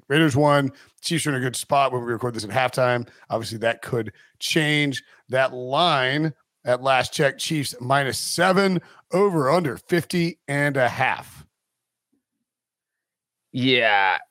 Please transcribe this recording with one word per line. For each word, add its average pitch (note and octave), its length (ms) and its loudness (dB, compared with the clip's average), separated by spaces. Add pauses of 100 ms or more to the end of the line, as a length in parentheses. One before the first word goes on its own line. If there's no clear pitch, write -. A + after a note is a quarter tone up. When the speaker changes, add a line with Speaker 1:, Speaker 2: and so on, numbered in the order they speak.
Speaker 1:
Raiders D3+ 280 2
won. C#3+ 360 4 (300)
Chiefs D#3 260 -4
are - 20 0
in C#3 60 -2
a B2+ 40 -4
good B2 160 -4
spot C#3 360 0
when B2 120 -4
we A#2+ 80 -4
record A#2 220 -4
this A2 100 -8
at G#2 60 -10
halftime. B2 580 0 (220)
Obviously, A2 300 -6
that A2+ 240 -2
could A2 280 -4 (280)
change. D3 640 0 (260)
That B2+ 240 0
line C#3 800 0 (320)
at B2 160 0
last C3 320 0
check, C3+ 240 0
Chiefs D3 420 -4
minus C3 380 0
seven, F#3 640 2 (300)
over F3 400 2
under D#3 260 0
fifty F3 680 -2
and C#3+ 300 0
a B2 120 4
half. - 560 -4 (2000)
Speaker 2:
Yeah, A2+ 680 2 (140)